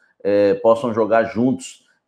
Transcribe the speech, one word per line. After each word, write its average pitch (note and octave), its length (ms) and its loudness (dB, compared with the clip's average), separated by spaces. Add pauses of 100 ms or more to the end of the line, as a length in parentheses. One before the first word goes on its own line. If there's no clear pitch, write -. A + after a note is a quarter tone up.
(240)
é, G2+ 300 2
possam A2+ 400 0
jogar A2 300 0
juntos, B2 600 -4 (240)